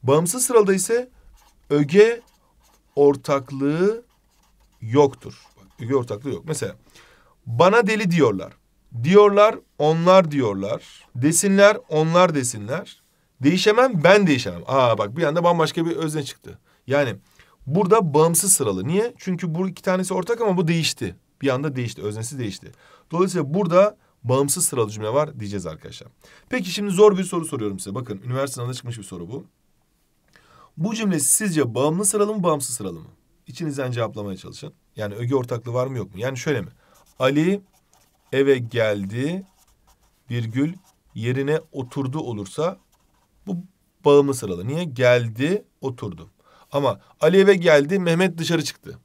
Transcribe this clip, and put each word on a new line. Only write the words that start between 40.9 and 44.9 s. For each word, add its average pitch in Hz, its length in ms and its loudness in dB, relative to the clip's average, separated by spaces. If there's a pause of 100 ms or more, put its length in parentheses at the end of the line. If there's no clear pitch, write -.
yerine 135 440 -2 (120)
oturdu" 135 480 -8
olursa 123 600 -8 (680)
bu 185 100 -8 (480)
bağımlı 143 280 6
sıralı. 98 340 -8
Niye? 156 160 -6
Geldi, 123 840 0 (160)